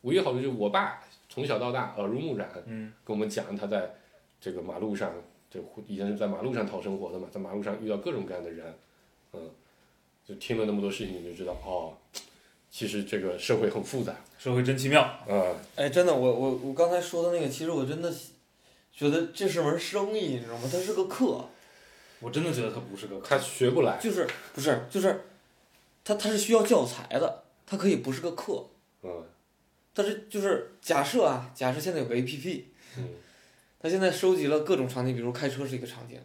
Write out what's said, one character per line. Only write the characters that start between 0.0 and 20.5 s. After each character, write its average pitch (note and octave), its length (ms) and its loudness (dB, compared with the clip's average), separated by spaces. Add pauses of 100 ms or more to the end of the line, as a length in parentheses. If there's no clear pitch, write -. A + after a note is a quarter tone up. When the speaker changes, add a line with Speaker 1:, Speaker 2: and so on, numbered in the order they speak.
Speaker 1:
唯 C3 120 0
一 F#3+ 60 6
好 C#3 140 2
处 B2 40 0
就 C3 120 -2
是 B2 40 -4
我 G#2 140 2
爸 - 340 0 (280)
从 C3 160 -4
小 A2+ 120 0
到 B2 140 -2
大 B2+ 240 -2
耳 G2+ 120 -2
濡 B2 120 -2
目 D3+ 160 -4
染， G2 140 -6 (160)
Speaker 2:
嗯。 A2 260 -10 (140)
Speaker 1:
跟 G#2+ 100 -2
我 - 20 0
们 G#2+ 80 2
讲 G2+ 300 -4
他 G2+ 100 -6
在 G2 280 -2 (440)
这 F#2+ 140 -8
个 F2+ 80 -6
马 E2+ 180 -8
路 G#2 160 -2
上， F#2+ 160 -2 (400)
就 F2 140 -12 (220)
以 G2+ 100 -8
前 G2+ 140 -2
是 G#2 80 -2
在 G#2+ 80 0
马 F#2 160 -4
路 B2+ 100 -2
上 G#2+ 140 -2
讨 G2 160 -6
生 G2 160 -4
活 F2+ 120 -8
的 F2+ 80 -8
嘛， F#2 140 -10
在 G2+ 80 -8
马 F#2+ 140 -8
路 G#2 80 -4
上 G#2 200 -4
遇 A2 60 -6
到 G#2 80 0
各 F3 160 -4
种 G#2 140 -4
各 F#2 80 -8
样 E2+ 100 -8
的 E2 60 -10
人， D#2+ 240 -14 (580)
嗯， D#2+ 180 -14 (760)
就 G#2 80 -14
听 A2+ 240 -4
了 G#2+ 80 2
那 G#2 60 0
么 G2+ 100 0
多 G2 80 0
事 G2 160 -6
情， F2+ 160 -8
你 - 20 -12
就 F2 100 -10
知 F2+ 120 -10
道， F2 60 -4 (120)
哦， F2 320 -4 (760)
其 - 160 -6
实 G2 180 -2
这 G2+ 140 -2
个 F#2+ 200 -2
社 A#2+ 180 2
会 G2+ 120 4
很 - 140 -2
复 B2 220 -4
杂。 E2 100 -6 (240)
Speaker 2:
社 B2+ 160 -2
会 B2+ 80 4
真 C3 140 2
奇 C3 120 -2
妙。 C#3 300 6 (100)
Speaker 1:
嗯。 F#2 280 2 (200)
Speaker 3:
哎， C#3+ 140 2
真 F3+ 160 6
的， E3 80 6
我， B2+ 200 6
我， B2+ 300 0
我 C3+ 80 -4
刚 E3 160 6
才 F3 120 2
说 E3+ 220 -2
的 F3 140 2
那 E3 60 0
个， C#3 60 0
其 B2+ 160 -4
实 E3 60 0
我 C#3+ 140 0
真 D#3 160 -4
的 E3+ 120 -2 (800)
觉 D3 180 2
得 E3 240 2
这 G3 140 0
是 D#3+ 140 2
门 E3 160 2
生 G3+ 380 -2
意， G#3+ 40 0 (140)
你 A#2+ 60 -4
知 A#2 80 -10
道 A#2 100 -8